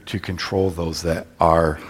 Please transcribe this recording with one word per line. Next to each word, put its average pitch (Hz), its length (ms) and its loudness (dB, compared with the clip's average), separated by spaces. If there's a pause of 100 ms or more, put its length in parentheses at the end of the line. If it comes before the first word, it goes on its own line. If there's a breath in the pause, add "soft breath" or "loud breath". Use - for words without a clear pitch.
to - 140 -6
control 95 500 -2
those 82 320 -4
that 85 260 -2 (120)
are 82 400 4 (100)